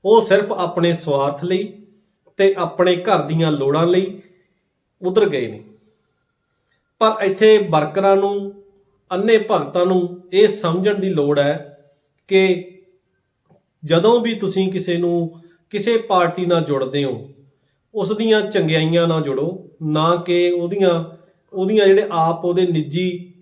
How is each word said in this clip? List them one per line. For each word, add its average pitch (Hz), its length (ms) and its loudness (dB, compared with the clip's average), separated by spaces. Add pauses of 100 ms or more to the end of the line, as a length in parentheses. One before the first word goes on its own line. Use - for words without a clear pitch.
ਉਹ 220 160 6
ਸਿਰਫ 202 320 0
ਆਪਣੇ 170 420 -2
ਸਵਾਰਥ 143 500 -2
ਲਈ 185 380 -6 (540)
ਤੇ 196 220 2
ਆਪਣੇ 180 380 0
ਘਰ 175 260 0
ਦੀਆਂ 160 300 -2
ਲੋੜਾਂ 143 340 0
ਲਈ 185 340 -2 (840)
ਉੱਧਰ 185 260 0
ਗਏ 127 180 -4
ਨੇ। 107 180 -14 (1300)
ਪਰ 214 240 0
ਇੱਥੇ 202 480 4
ਵਰਕਰਾਂ 165 460 2
ਨੂੰ, 196 360 -2 (600)
ਅੰਨੇ 214 260 2
ਭਗਤਾਂ 180 480 -2
ਨੂੰ 180 360 -2 (100)
ਇਹ 202 160 6
ਸਮਝਣ 190 460 -2
ਦੀ 190 140 -4
ਲੋੜ 147 300 0
ਹੈ 147 400 -4 (500)
ਕਿ 190 420 0 (1120)
ਜਦੋਂ 180 360 4
ਵੀ 226 140 -4
ਤੁਸੀਂ 190 380 -2
ਕਿਸੇ 175 240 -4
ਨੂੰ, 170 440 -2 (300)
ਕਿਸੇ 208 280 -2
ਪਾਰਟੀ 180 480 0
ਨਾਲ 170 140 2
ਜੁੜਦੇ 139 440 -2
ਹੋ, 117 240 -8 (680)
ਉਸ 208 220 -4
ਦੀਆਂ 214 240 2
ਚੰਗਿਆਈਆਂ 170 680 0
ਨਾਲ 160 140 0
ਜੁੜੋ, 143 480 -6 (120)
ਨਾ 156 340 0
ਕਿ 175 340 0
ਉਹਦੀਆਂ, 175 540 0 (480)
ਉਹਦੀਆਂ 196 340 2
ਜਿਹੜੇ 196 240 4
ਆਪ 165 340 -2
ਉਹਦੇ 180 220 0
ਨਿੱਜੀ 170 760 -6